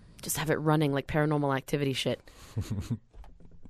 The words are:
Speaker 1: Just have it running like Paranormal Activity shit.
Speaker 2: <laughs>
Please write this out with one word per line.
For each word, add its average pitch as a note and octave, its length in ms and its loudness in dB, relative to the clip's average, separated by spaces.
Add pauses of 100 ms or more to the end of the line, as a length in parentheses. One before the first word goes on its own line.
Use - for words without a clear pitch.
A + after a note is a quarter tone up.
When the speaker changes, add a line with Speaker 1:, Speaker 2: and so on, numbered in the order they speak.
(220)
Speaker 1:
Just - 160 -4
have D#3 140 0
it D3 40 4
running D3+ 380 4
like C#3 140 0
Paranormal D3 500 2
Activity C#3 360 0
shit. - 280 -2 (340)
Speaker 2:
<laughs> G#2+ 60 0 (1080)